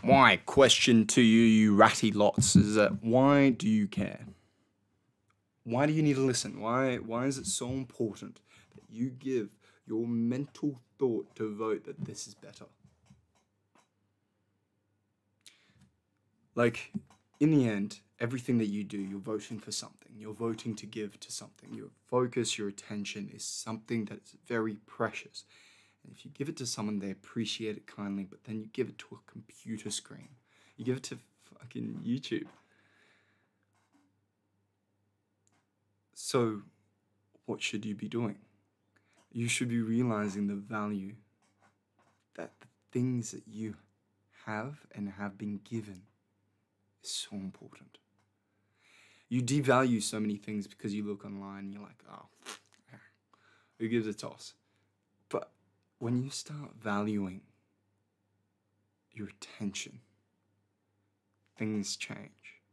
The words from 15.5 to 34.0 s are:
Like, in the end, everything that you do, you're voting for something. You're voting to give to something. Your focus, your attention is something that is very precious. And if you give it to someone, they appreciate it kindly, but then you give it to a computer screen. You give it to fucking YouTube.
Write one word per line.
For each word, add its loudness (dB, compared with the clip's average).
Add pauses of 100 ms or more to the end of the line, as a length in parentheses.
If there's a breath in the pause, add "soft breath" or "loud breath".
Like, 0 (480)
in 6
the 6
end, -2 (200)
everything 0
that 2
you -4
do, -8
you're -8
voting -8
for -12
something. -12
You're -14
voting -4
to -16
give -10
to -16
something. -16
Your -14 (220)
focus, 0
your -4
attention -10
is -16
something -6
that -12
is -20 (100)
very -2 (100)
precious. -6 (600 soft breath)
And -20
if -20
you -16
give -6
it -10
to -6
someone, -4
they -4
appreciate -6
it -20
kindly, -8
but -20
then -8
you -12
give -2
it -20
to -14
a -20
computer -12
screen. -10 (480 soft breath)
You -14
give -2
it -12
to -12 (400)
fucking -10
YouTube. -4 (3750 soft breath)